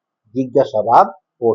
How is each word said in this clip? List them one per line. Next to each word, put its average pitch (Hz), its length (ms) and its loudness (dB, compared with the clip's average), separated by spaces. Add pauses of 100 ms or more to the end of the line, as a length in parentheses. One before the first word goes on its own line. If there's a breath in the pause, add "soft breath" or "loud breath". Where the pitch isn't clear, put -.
(360)
জিজ্ঞাসাবাদ 123 720 0 (340)
ও 117 140 0